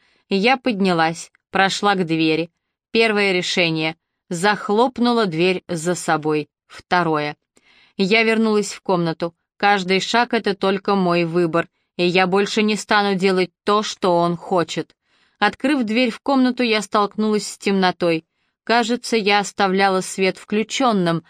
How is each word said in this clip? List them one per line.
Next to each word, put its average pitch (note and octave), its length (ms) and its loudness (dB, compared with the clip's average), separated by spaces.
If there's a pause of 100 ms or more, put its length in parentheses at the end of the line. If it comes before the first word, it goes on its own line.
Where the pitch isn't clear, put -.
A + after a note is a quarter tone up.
(280)
Я G#3+ 280 2
поднялась, F#3 760 0 (200)
прошла G3 440 0
к F#3 100 -2
двери. D#3+ 460 0 (400)
Первое G#3 420 2
решение. E3 640 -2 (340)
Захлопнула A3 960 0
дверь F3+ 420 -2
за E3+ 260 -4
собой. D3+ 540 -2 (180)
Второе. D#3 680 -2 (600)
Я G#3 280 2
вернулась A3 480 0
в - 80 -16
комнату. E3+ 540 -2 (240)
Каждый F#3+ 420 2
шаг — A#3 340 -2
это G#3 200 -2
только G3 420 -2
мой F3 280 2
выбор, E3 440 0 (280)
и F3+ 100 0
я F#3 200 2
больше G3 360 0
не G#3 140 0
стану G3+ 380 0
делать F#3 360 0 (140)
то, G#3 180 2
что F#3 340 -2
он E3+ 200 0
хочет. - 580 -4 (440)
Открыв B3+ 460 0
дверь A3+ 260 0
в - 100 -10
комнату, B3+ 420 0
я A3 200 0
столкнулась G#3 640 -2
с - 120 -14
темнотой. F3+ 640 0 (400)
Кажется, A#3+ 520 0
я G#3 220 2
оставляла F#3+ 600 0
свет F#3 380 -2
включенным. G#3 920 0